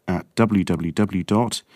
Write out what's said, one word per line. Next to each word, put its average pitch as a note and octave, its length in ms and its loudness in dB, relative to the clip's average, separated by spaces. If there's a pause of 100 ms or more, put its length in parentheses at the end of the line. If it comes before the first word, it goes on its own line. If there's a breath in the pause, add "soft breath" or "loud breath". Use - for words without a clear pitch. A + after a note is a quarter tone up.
at F2+ 280 -2
w G#2+ 300 2
w E2 280 -2
w F#2+ 300 0
dot A2+ 380 0 (160 soft breath)